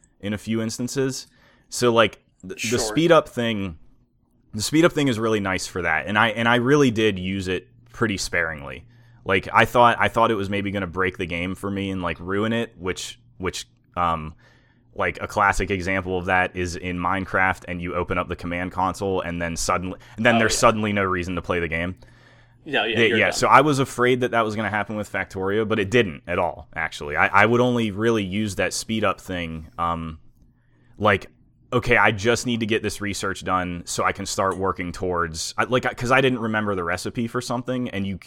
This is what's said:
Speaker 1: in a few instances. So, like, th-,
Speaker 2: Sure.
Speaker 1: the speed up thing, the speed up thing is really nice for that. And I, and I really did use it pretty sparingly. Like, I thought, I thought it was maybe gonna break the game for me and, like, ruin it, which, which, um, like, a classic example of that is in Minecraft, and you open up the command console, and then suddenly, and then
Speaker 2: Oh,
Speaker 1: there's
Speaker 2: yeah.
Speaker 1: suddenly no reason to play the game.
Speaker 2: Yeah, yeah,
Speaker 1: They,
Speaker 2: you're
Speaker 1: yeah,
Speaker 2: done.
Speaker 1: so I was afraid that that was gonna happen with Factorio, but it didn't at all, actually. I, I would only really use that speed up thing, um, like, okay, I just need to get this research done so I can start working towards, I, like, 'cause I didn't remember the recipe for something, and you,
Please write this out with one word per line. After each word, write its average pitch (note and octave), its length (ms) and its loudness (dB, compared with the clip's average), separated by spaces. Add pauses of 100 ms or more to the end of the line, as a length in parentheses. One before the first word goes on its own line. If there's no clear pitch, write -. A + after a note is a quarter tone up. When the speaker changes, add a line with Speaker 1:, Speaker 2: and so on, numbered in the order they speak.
(200)
Speaker 1:
in G#2 140 -6
a G#2 60 -6
few A2 240 -4
instances. C3 640 -4 (420)
So, A#2+ 240 2
like, A2+ 300 2 (220)
th-, F#2 140 -14
Speaker 2:
Sure. A#2 200 -2
Speaker 1:
the - 40 0
speed E3 280 4
up D#3 180 6
thing, G#2+ 480 -2 (720)
the G#2+ 120 -6
speed D#3 220 4
up F3 80 6
thing C#3+ 160 2
is A2 100 0
really A2 200 2
nice F#2+ 280 -2
for F2+ 160 -6
that. D#2+ 240 0
And G#2 100 0
I, A2+ 120 4
and A2+ 180 0
I A#2+ 80 6
really C3 340 4
did G#2+ 300 2
use F#2+ 280 -4
it F#2 200 -2 (240)
pretty G#2+ 260 -2
sparingly. D#2 720 -4 (380)
Like, F#2+ 280 2
I A2+ 120 6
thought, A#2 340 6
I G#2 80 4
thought A2+ 240 4
it A2+ 40 2
was G2 140 -4
maybe G2+ 220 -2
gonna G2 160 -4
break F#2 300 0
the F#2 100 -6
game F2 260 -4
for G2+ 160 -6
me G2 220 -4
and, F#2+ 100 -6
like, E2+ 180 -4
ruin G2 320 -2
it, A#2 260 -4
which, F2 420 -8 (180)
which, F2+ 300 -6 (280)
um, E2 380 -2 (640)
like, F2+ 260 -2
a G2+ 60 -8
classic G2+ 440 2
example F#2 480 -2
of F2 60 -6
that F#2 300 2
is F2+ 200 -4
in F2+ 240 -6
Minecraft, F#2 680 -2
and F2 140 -8
you E2+ 140 -6
open F2+ 240 -2
up F2+ 80 -4
the E2+ 80 -6
command F2 380 -6
console, F#2 480 -2
and E2+ 200 -6
then E2+ 140 -4
suddenly, F#2 420 -4 (200)
and A2 80 0
then A#2+ 100 6
Speaker 2:
Oh, A2+ 40 6
Speaker 1:
there's A2 140 2
Speaker 2:
yeah. - 60 -2
Speaker 1:
suddenly A2 340 4
no G2+ 100 0
reason F2+ 320 -2
to E2+ 60 -4
play F2+ 180 -2
the E2+ 100 -2
game. E2+ 260 -4 (680)
Speaker 2:
Yeah, B2 200 -2
yeah, A2+ 100 -2
Speaker 1:
They, A2+ 140 4
Speaker 2:
you're A2 80 2
Speaker 1:
yeah, G#2+ 80 4
Speaker 2:
done. G#2 80 0
Speaker 1:
so B2 140 0
I A2+ 140 8
was C#3+ 180 2
afraid B2 420 0
that B2 100 -2
that A#2 140 2
was G#2+ 100 -4
gonna G#2 140 -2
happen G#2 280 -4
with G#2 140 -8
Factorio, G2 560 -2
but G#2+ 120 0
it F#2+ 100 0
didn't G2 380 2
at F2 100 -2
all, E2+ 380 -2
actually. D#2 400 -6
I, F2+ 120 4
I G2+ 180 6
would A#2+ 140 4
only A#2+ 320 2
really A2 320 0
use G2 320 -4
that F2+ 180 -2
speed A2 300 -4
up F#2+ 160 0
thing, E2 480 -8 (120)
um, E2 400 -4 (800)
like, G#2 300 2 (460)
okay, A#2+ 240 4
I G#2 140 6
just A2 340 0
need A#2+ 140 -2
to A2+ 80 -2
get G#2+ 160 0
this G#2 180 -4
research G2 420 -6
done F2+ 420 -2
so - 180 -4
I F#2 80 2
can G2 160 -6
start F#2+ 300 0
working F#2 340 -2
towards, E2+ 640 -4
I, A2 60 0
like, B2 200 0 (140)
'cause B2+ 140 -2
I C3 100 6
didn't C3 180 4
remember G#2+ 360 -2
the F2+ 80 -4
recipe G#2 440 -4
for B2 140 -4
something, B2 480 -4
and G2 160 -6
you, F#2+ 220 -6